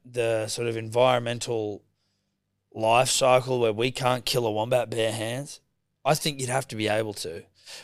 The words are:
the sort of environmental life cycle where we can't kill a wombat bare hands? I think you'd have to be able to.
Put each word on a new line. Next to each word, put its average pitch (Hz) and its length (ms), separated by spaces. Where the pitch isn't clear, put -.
the 113 420
sort 120 220
of 117 80
environmental 117 1040
life 113 380
cycle 127 480
where 113 140
we 117 180
can't 123 340
kill 120 220
a 107 60
wombat 113 360
bare 113 240
hands? 117 480
I 147 100
think 143 260
you'd 123 100
have 135 180
to 113 80
be 107 120
able 107 260
to. - 280